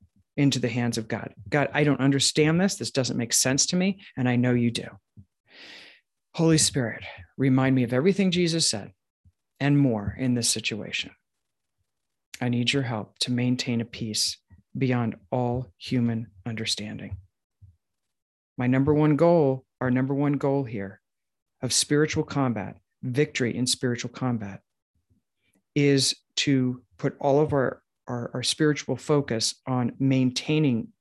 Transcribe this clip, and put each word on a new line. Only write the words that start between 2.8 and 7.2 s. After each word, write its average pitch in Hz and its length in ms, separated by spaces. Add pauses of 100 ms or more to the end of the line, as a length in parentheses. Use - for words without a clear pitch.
doesn't - 260
make 117 160
sense 135 360
to - 80
me, 185 260 (160)
and 127 100
I 123 100
know 123 180
you 120 160
do. - 160 (1500)
Holy 165 240
Spirit, 123 480 (320)